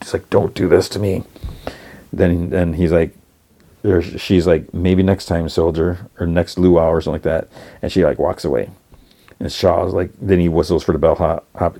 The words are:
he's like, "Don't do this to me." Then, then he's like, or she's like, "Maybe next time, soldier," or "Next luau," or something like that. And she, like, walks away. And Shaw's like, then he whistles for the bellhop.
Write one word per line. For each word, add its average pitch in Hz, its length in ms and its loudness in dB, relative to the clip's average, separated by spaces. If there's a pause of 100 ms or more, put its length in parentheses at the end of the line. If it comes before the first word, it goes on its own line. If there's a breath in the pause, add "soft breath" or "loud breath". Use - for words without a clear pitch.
he's - 120 -16
like, - 160 -6
"Don't - 240 0
do 90 160 0
this 92 200 4
to 98 100 -8
me." 95 240 -2 (880 loud breath)
Then, 87 380 0
then 87 240 0
he's 80 180 0
like, 82 220 2 (680)
or 92 180 2
she's 90 460 0
like, 82 260 0
"Maybe 92 300 2
next 95 220 0
time, 82 240 -4
soldier," 85 580 -2 (120)
or 87 60 -4
"Next 85 320 -2
luau," 87 300 4
or 82 140 0
something 76 140 -4
like 78 80 -8
that. 80 260 -2 (320 loud breath)
And - 100 -6
she, 92 120 2
like, 69 140 2
walks 80 280 -2
away. 62 240 -2 (720 soft breath)
And - 100 -8
Shaw's 90 420 0
like, 92 180 -2 (100)
then 95 180 2
he 87 100 2
whistles 80 340 0
for - 80 -2
the 78 60 0
bellhop. 80 480 0 (340)